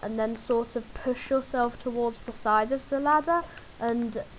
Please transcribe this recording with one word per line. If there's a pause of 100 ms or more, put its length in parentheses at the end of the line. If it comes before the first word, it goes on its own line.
and
then
sort
of
push
yourself
towards
the
side
of
the
ladder, (360)
and (160)